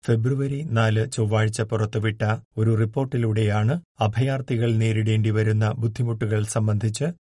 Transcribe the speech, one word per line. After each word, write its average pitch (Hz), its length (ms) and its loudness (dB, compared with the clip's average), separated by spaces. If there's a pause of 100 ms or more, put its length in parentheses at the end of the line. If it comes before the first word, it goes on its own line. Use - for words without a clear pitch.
ഫെബ്രുവരി 135 560 -2
നാല് 113 480 0
ചൊവ്വാഴ്ച 110 500 0
പുറത്തുവിട്ട 107 600 -2 (340)
ഒരു 110 180 2
റിപ്പോർട്ടിലൂടെയാണ് 110 1080 0 (180)
അഭയാർത്ഥികൾ 120 720 0
നേരിടേണ്ടിവരുന്ന 110 1000 2
ബുദ്ധിമുട്ടുകൾ 110 720 -2
സംബന്ധിച്ച് 107 600 0 (160)